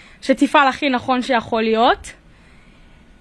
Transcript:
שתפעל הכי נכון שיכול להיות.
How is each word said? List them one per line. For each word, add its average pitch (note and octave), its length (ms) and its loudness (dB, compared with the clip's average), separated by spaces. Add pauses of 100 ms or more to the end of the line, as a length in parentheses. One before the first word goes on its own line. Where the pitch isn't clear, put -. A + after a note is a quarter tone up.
(220)
שתפעל C#4 460 2
הכי C4+ 200 -2
נכון B3+ 340 -2
שיכול A3+ 400 -2
להיות. A3+ 500 0 (1080)